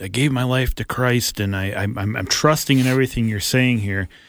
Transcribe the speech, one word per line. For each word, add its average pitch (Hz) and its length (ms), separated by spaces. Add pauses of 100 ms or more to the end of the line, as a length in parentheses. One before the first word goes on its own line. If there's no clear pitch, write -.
I 95 60
gave 131 240
my 127 120
life 127 320
to - 80
Christ, 123 560
and 98 160
I, 98 160
I'm, 110 260
I'm, 104 180
I'm 101 120
trusting 151 500
in 127 80
everything 127 420
you're 107 120
saying 127 400
here." 98 280 (220)